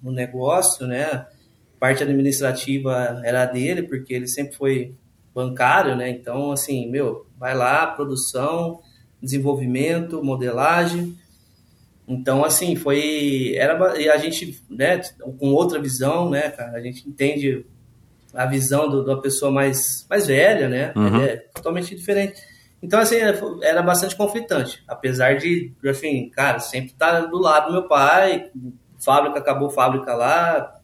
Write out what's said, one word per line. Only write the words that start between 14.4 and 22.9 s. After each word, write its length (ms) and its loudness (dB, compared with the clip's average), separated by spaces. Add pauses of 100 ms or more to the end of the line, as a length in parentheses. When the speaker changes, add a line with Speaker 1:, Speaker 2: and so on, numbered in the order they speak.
Speaker 1:
né, 320 0 (380)
com 140 0
outra 280 2
visão, 480 -2
né, 220 -2
cara, 260 -12
a 40 -8
gente 280 -12
entende 560 -2 (720)
a 100 -2
visão 460 0
do, 120 2
de 80 -2
uma 120 -2
pessoa 280 0
mais, 580 0
mais 180 0
velha, 420 4
né? 260 -2
Speaker 2:
Uhum. 220 4
Speaker 1:
Ele 140 4
é 60 -4 (180)
totalmente 420 -6
diferente. 380 -2 (480)
Então, 180 2